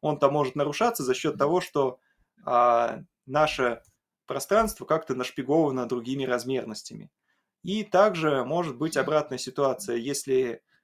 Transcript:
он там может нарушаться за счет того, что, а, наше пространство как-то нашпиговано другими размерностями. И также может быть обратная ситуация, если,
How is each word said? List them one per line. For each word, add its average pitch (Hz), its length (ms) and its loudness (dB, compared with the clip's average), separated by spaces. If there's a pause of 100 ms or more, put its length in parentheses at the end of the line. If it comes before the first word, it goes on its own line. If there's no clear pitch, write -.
он 151 180 -2
там 143 140 4
может 143 220 0
нарушаться 147 480 0
за 127 120 0
счет - 220 -4
того, 160 240 2
что, 135 380 -2 (460)
а, 120 560 2 (260)
наше 135 560 0 (440)
пространство 208 580 0
как-то 156 300 -2
нашпиговано 131 720 0
другими 127 380 -4
размерностями. 113 840 -4 (520)
И 202 200 -4
также 165 640 4
может 151 320 -4
быть 156 200 -2
обратная 143 420 0
ситуация, 131 580 -2
если, 131 640 -2 (200)